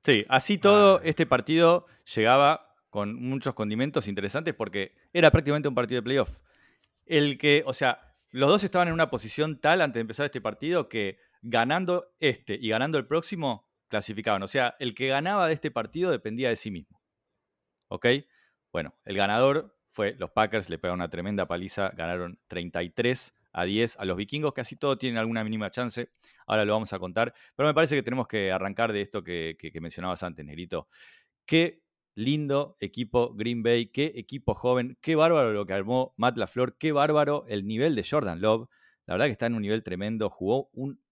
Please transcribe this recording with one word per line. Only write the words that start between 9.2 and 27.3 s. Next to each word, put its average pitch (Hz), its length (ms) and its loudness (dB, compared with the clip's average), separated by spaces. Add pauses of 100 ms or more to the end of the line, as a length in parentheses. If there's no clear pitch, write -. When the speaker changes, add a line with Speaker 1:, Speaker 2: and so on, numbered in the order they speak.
Speaker 1:
tal 170 200 4
antes 143 140 0
de 117 80 -2
empezar 113 240 -4
este 131 160 -8
partido 143 460 -2
que 101 300 -4 (220)
ganando 156 800 0
este 120 400 0
y 123 80 -4
ganando 131 300 0
el 120 80 -4
próximo, 156 640 -4 (180)
clasificaban. 104 540 -2
O 98 60 -8
sea, 123 300 0
el 123 160 -6
que 131 140 -4
ganaba 170 400 0
de 160 60 0
este 151 160 -4
partido 165 400 -4
dependía 120 400 -2
de 113 60 0
sí 110 140 -10
mismo. 85 300 -14 (880)
¿Ok? 98 180 -4 (680)
Bueno, 80 200 -6 (120)
el 98 120 -8
ganador 120 640 0 (100)
fue 104 300 -4
los 87 140 -8
Packers, 107 360 0
le 82 100 -6
pegaron 90 200 -4
una 87 100 -4
tremenda 90 380 -4
paliza, 95 440 -4
ganaron 87 580 -8
treinta 87 340 -6
y 87 80 -6
tres 123 420 -4 (200)
a 87 100 -4
diez 107 380 0
a 101 40 -8
los 92 120 -2
vikingos, 139 360 -4
que 131 100 -8
así 117 120 -12
todo 139 240 -2
tienen 123 180 -4
alguna 113 280 -2
mínima 107 260 -4
chance. 120 400 -8 (340)
Ahora 107 200 2
lo 104 80 2
vamos 110 200 -2
a 98 60 -6
contar, 92 340 -2 (220)